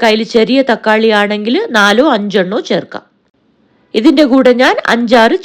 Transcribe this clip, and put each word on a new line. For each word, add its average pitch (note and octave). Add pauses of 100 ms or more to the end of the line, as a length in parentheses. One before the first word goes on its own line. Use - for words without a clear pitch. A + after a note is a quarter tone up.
കയ്യിൽ A3 (120)
ചെറിയ A#3+ (100)
തക്കാളി A3 (100)
ആണെങ്കിൽ G#3 (220)
നാലോ D4+ (100)
അഞ്ചെണ്ണോ G3+ (100)
ചേർക്കാം. - (960)
ഇതിൻ്റെ C#4
കൂടെ B3+ (100)
ഞാൻ E4 (180)
അഞ്ചാറ് A#3